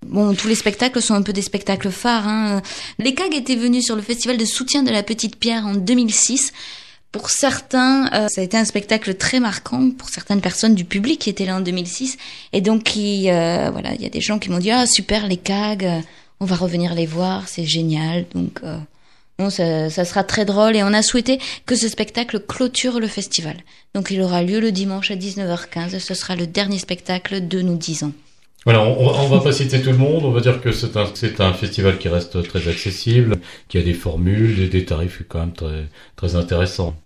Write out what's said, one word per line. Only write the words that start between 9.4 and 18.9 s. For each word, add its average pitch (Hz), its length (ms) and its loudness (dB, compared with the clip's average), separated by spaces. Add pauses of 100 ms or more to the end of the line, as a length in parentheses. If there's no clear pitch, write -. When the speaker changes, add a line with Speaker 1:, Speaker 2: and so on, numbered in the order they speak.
Speaker 1:
marquant 247 520 0
pour - 180 -10
certaines - 320 -2
personnes 180 320 4
du 180 100 4
public 214 360 0
qui 226 100 -2
étaient 196 160 -2
là 185 120 -2
en 190 40 -2
deux 180 80 -2
mille 180 160 -2
six. 262 320 -6 (360)
Et 196 80 4
donc, 220 200 4
qui, 202 480 0
euh, 170 420 2
voilà, - 220 -4
il - 80 -8
y - 60 -6
a - 20 -4
des - 100 -6
gens 214 200 -2
qui 196 100 -8
m'ont 175 80 0
dit : « 185 140 0
Ah, 247 160 4
super, 208 400 0
les 190 100 0
Cags, 196 460 -2
euh, 175 160 0 (400)
on 196 60 -2
va 185 100 2
revenir 175 400 0
les 170 100 0
voir, 185 420 -2
c'est - 180 -6
génial. » 160 680 0
Donc, 175 300 -4
euh, 156 160 -10 (580)